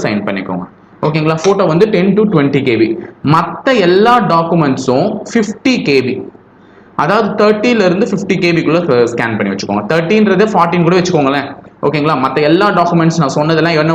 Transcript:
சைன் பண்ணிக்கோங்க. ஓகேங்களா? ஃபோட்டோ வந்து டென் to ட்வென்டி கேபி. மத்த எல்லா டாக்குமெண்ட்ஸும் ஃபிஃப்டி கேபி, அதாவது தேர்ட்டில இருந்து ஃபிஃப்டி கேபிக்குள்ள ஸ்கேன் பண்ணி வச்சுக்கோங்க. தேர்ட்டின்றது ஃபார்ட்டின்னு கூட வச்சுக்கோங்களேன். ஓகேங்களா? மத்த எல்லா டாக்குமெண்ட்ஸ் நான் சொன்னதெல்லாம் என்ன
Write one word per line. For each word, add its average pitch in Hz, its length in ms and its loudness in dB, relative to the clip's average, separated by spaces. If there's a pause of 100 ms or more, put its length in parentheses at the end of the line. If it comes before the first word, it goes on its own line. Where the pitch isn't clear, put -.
சைன் 104 220 -4
பண்ணிக்கோங்க. 92 380 -6 (420)
ஓகேங்களா? 156 360 0
ஃபோட்டோ 196 300 2
வந்து 175 220 4
டென் 190 220 2
to 214 60 4 (100)
ட்வென்டி 139 360 2
கேபி. 110 200 2 (460)
மத்த 170 400 -2 (140)
எல்லா 208 260 4 (180)
டாக்குமெண்ட்ஸும் 160 760 0 (220)
ஃபிஃப்டி 226 440 -2 (160)
கேபி, 123 240 0 (880)
அதாவது 202 240 0 (120)
தேர்ட்டில 214 480 2
இருந்து 190 220 0
ஃபிஃப்டி 185 340 -2
கேபிக்குள்ள 170 360 0 (340)
ஸ்கேன் 117 240 -2
பண்ணி 101 140 -2
வச்சுக்கோங்க. 101 400 -4
தேர்ட்டின்றது 190 600 2
ஃபார்ட்டின்னு 170 340 2
கூட 180 120 2
வச்சுக்கோங்களேன். 143 480 0 (380)
ஓகேங்களா? 143 300 0 (100)
மத்த 147 240 -2
எல்லா 190 180 4 (120)
டாக்குமெண்ட்ஸ் 165 440 2
நான் 135 140 -4
சொன்னதெல்லாம் 160 460 0
என்ன 160 100 0